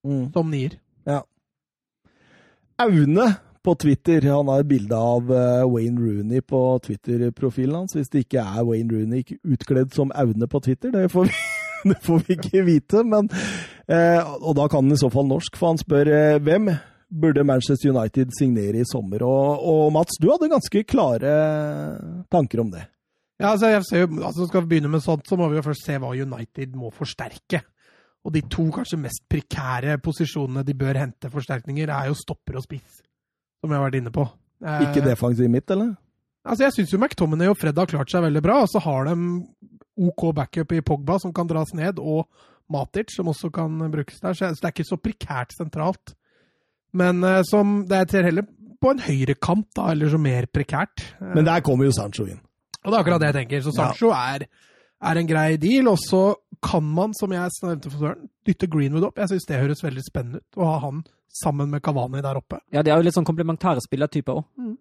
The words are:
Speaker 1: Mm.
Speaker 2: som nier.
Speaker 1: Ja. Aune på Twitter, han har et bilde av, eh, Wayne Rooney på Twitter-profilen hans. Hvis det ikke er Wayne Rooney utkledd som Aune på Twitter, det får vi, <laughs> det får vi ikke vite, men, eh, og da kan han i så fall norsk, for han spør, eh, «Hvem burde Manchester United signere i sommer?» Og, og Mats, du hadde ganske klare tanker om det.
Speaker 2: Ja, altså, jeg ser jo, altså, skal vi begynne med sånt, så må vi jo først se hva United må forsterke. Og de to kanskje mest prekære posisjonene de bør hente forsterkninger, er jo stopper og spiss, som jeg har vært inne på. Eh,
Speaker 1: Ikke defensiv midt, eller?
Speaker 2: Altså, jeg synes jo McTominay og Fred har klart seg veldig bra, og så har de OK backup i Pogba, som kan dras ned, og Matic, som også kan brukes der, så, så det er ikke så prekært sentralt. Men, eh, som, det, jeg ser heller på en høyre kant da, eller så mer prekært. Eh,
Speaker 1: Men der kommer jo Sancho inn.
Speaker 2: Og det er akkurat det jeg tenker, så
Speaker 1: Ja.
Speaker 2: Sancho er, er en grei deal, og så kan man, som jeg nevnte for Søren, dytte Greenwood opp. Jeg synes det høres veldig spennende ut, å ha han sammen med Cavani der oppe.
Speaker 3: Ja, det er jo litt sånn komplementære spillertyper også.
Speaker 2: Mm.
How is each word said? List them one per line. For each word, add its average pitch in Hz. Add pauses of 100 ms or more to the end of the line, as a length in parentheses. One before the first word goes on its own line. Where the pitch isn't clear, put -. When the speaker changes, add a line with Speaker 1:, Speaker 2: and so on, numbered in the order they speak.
Speaker 1:
Mm. 139
Speaker 2:
som 160
nier. 143 (300)
Speaker 1:
Ja. 143 (1600)
Aune 190 (360)
på 175
Twitter, 151
han 143
har 135
et 147
bilde 113
av, 120
eh, 123
Wayne 120
Rooney 110
på 127
Twitter-profilen 120
hans. 185
Hvis 147
det 139
ikke 127
er 107
Wayne 113
Rooney 110 (240)
utkledd 131
som 139
Aune 117
på 139
Twitter, 131
det 185
får 180
vi, - (260)
<laughs> -
det -
får 165
vi 180
ikke 190
vite, 175
men, 214 (600)
eh, 170 (180)
og 156
da 143
kan 143
han 139
i 147
så 127
fall 139
norsk, 139
for 170
han 165
spør, 147
eh, 151
«Hvem 175 (400)
burde 151
Manchester 139
United 127
signere 113
i 123
sommer?» 107
Og, 135
og 156
Mats, 160
du 165
hadde 320
ganske 220
klare 151
tanker 135
om 110
det. 82 (540)
Speaker 2:
Ja, 202
altså, 220
jeg 202
ser 180
jo, 156
altså, 165
skal 180
vi 165
begynne 147
med 156
sånt, 156
så 190
må 170
vi 151
jo 151
først 147
se 143
hva 127
United 131
må 123
forsterke. - (640)
Og 160
de 151
to -
kanskje 175
mest 131
prekære 139
posisjonene 143
de 139
bør 135
hente 135
forsterkninger, 139
er 139
jo 151
stopper -
og 135
spiss, - (600)
som 156
jeg 147
har 135
vært 131
inne 117
på. 143 (360)
Eh, 151
Speaker 1:
Ikke 143
defensiv 123
midt, 127
eller? 202 (500)
Speaker 2:
Altså, 233
jeg 277
synes 190
jo 190
McTominay 175
og 202
Fred 147
har 175
klart 143
seg 175
veldig 151
bra, 220
og 202
så 208
har 139
de 175 (880)
OK 165
backup 151
i 165
Pogba, 151
som 175
kan 170
dras 156
ned, 170
og 156 (420)
Matic, 151
som 180
også 160
kan 160 (140)
brukes 151
der, 185
så, 175
så -
det 170
er -
ikke 165
så 180
prekært 135
sentralt. 160 (800)
Men, 180
eh, 185
som, 202
det, 190
jeg 170
ser 185
heller 190 (360)
på 262
en 262
høyre 135
kant 202
da, 190
eller 151
så 160
mer 127
prekært. - (120)
Eh, 185
Speaker 1:
Men 156
der 170
kommer 139
jo 123
Sancho 101
inn. 92 (460)
Speaker 2:
Og 190
det 226
er 190
akkurat 170
det 151
jeg 139
tenker, 131
så 151
Speaker 1:
Ja. 151
Speaker 2:
Sancho 226
er, 135 (560)
er 165
en 170
grei 156
deal, 240
og 190
så 190 (280)
kan 165
man, 170
som 196
jeg 180 (120)
nevnte 165
for 147
Søren, 151 (180)
dytte 190
Greenwood 156
opp. -
Jeg 202
synes 185
det 135
høres 139
veldig 135
spennende 127
ut, -
å 180
ha 156
han 143 (380)
sammen 143
med 147
Cavani 135
der 135
oppe. - (140)
Speaker 3:
Ja, 147
det 156
er 156
jo 170
litt 170
sånn 175
komplementære 165
spillertyper 143
også. 156 (100)
Speaker 2:
Mm. 240